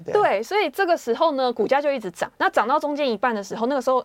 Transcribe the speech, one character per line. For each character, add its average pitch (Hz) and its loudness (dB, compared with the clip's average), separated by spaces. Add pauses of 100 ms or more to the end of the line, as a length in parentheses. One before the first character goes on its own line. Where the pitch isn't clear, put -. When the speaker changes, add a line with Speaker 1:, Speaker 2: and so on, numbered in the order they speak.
Speaker 1:
对。 - -8
Speaker 2:
对， 311 2
所 370 -2
以 339 0
这 392 -2
个 330 2
时 - -2
候 330 2
呢， 262 0
股 220 0
价 269 2
就 294 0
一 277 -2
直 208 -8
涨。 - -6
那 339 4
涨 - 0
到 285 4
中 294 -4
间 285 0
一 220 -2
半 240 0
的 202 -4
时 - -10
候， 220 -2
那 269 0
个 262 -2
时 254 0
候 254 2